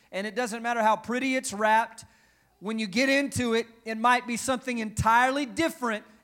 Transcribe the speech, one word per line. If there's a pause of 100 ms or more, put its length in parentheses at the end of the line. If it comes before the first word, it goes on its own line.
(120)
and
it
doesn't
matter
how
pretty
it's
wrapped. (560)
When
you
get
into
it, (200)
it
might
be
something
entirely
different (180)